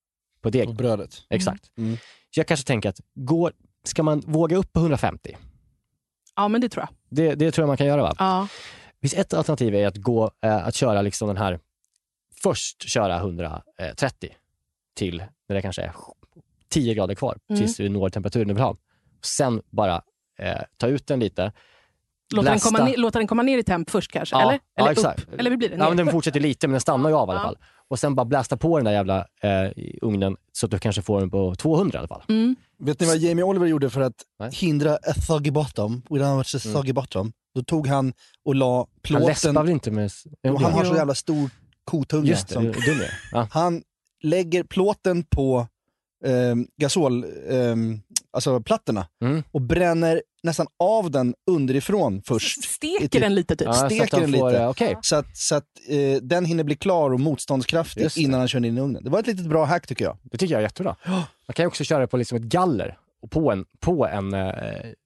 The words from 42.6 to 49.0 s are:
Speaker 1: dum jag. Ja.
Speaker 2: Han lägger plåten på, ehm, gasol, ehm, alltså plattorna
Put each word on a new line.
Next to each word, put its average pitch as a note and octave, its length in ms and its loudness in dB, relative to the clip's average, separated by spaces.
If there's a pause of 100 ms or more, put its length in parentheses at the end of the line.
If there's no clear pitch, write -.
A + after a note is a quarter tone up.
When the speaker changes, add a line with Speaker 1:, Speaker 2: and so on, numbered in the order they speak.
Speaker 1:
dum A2+ 100 0 (120)
jag. C3+ 240 2 (220)
Ja. A#2+ 200 0
Speaker 2:
Han E3+ 320 0 (400)
lägger E3+ 400 0
plåten F#3 600 0
på, B2+ 440 0 (580)
ehm, B2 420 2 (100)
gasol, C3+ 480 0 (240)
ehm, A2+ 500 0 (340)
alltså B2+ 280 0
plattorna A2 460 -2 (160)